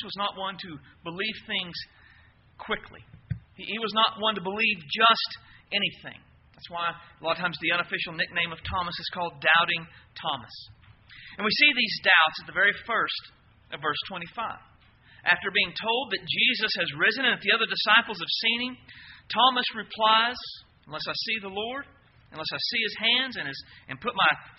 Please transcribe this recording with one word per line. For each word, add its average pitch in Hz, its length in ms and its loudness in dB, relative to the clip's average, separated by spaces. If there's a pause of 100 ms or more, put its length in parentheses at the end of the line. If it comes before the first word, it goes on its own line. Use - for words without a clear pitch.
was 185 100 -10
not 202 220 -4
one 190 240 -4
to 185 100 -12 (300)
believe 190 360 -6 (120)
things 190 240 -4 (880)
quickly. - 400 -6 (560)
He, 185 80 -14
he 208 160 -6
was 220 160 -2
not 220 240 2
one 214 160 0
to 185 80 -8
believe 208 400 0
just 220 460 4 (420)
anything. 180 480 -4 (320)
That's - 160 -20
why 170 240 -2
a - 320 -20
lot 165 100 2
of 170 60 -8
times 170 160 -2
the 165 160 2
unofficial 175 400 -2
nickname 170 400 -2
of 160 100 -14
Thomas 175 320 -2
is 165 160 -8
called 175 300 -4
Doubting 165 420 6 (300)
Thomas. 143 420 -6 (800)
And 196 80 -6
we 214 140 2
see 294 160 8
these 233 320 -2
doubts 165 340 6
at - 80 -16
the 156 80 -8
very 196 160 4 (140)
first 190 380 -2 (500)
of 151 80 -10
verse 147 240 -2
twenty-five. 185 560 -8 (640)
After 175 240 4
being 185 240 2
told 226 400 -2
that - 80 -2
Jesus 208 560 0
has 165 160 -2
risen 208 320 2
and 233 100 4
that 170 80 -8
the 202 140 4
other 226 80 2
disciples 208 560 2
have 156 140 -6 (100)
seen 233 140 0 (100)
him, 254 60 -14 (580)
Thomas 247 400 4
replies, 220 640 2 (480)
"Unless 156 240 -10
I 151 80 -4
see 220 240 -4
the 196 100 -10
Lord, 240 380 -6 (400)
unless 156 240 -8
I 143 80 -6
see 233 240 -2
his 202 160 -6
hands 240 400 0
and 147 80 -6
his, 135 80 -8 (320)
and 135 80 -10
put - 160 -6
my 180 180 6 (280)